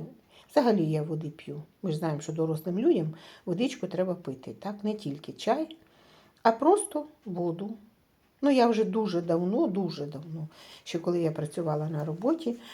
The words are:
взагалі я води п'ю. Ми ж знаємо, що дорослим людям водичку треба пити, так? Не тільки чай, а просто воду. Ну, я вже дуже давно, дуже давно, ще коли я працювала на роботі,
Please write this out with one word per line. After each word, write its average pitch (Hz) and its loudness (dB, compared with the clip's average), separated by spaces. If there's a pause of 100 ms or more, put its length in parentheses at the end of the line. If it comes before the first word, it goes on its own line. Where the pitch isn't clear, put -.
(500)
взагалі 208 4
я 156 2
води 156 -4
п'ю. 147 -12 (200)
Ми 180 0
ж 151 -2
знаємо, 160 -2
що 156 -8
дорослим 160 -2
людям 214 2 (300)
водичку 190 -2
треба 185 -2
пити, - -10
так? 202 -8
Не 214 0
тільки 147 -8
чай, 294 -2 (640)
а 226 6
просто 302 2 (180)
воду. 175 -4 (720)
Ну, 285 6
я 254 8
вже 220 4
дуже 185 0
давно, 175 2
дуже 175 -2
давно, 156 -10 (360)
ще - -4
коли 175 0
я 160 2
працювала 156 -2
на 151 -2
роботі, 233 0 (180)